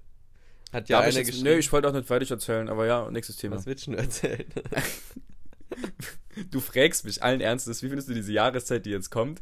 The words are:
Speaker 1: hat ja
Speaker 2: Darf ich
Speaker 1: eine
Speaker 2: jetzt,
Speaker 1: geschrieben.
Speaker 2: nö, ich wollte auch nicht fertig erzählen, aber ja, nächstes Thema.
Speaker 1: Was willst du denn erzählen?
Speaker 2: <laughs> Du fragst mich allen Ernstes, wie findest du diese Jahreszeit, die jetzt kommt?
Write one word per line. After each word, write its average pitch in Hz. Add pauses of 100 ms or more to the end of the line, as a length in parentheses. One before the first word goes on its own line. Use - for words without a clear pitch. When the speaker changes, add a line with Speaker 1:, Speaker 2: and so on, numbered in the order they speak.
(720)
Speaker 1:
hat 113
ja 117
Speaker 2:
Darf 117
ich 135
Speaker 1:
eine 131
Speaker 2:
jetzt, 123
Speaker 1:
geschrieben. 127
Speaker 2:
nö, 165
ich 147
wollte 143
auch 139
nicht 135
fertig 127
erzählen, 113
aber 110
ja, 117
nächstes 117
Thema. 101
Speaker 1:
Was 98
willst 135
du 131
denn 95
erzählen? 127
Speaker 2:
<laughs> - (2000)
Du 131
fragst -
mich 104
allen 127
Ernstes, 117
wie 131
findest 139
du 123
diese 107
Jahreszeit, 120
die 107
jetzt 98
kommt? 135